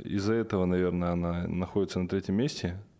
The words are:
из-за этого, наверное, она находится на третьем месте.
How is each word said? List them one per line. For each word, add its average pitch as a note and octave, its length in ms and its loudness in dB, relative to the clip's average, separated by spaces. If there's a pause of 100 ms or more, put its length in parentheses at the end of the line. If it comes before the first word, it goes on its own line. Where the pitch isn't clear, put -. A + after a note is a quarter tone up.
из-за G2+ 300 0
этого, G#2+ 320 2
наверное, F2 480 2
она F2 340 0
находится F2+ 520 -2
на F2+ 80 0
третьем F#2+ 280 0
месте. G#2 420 -2 (220)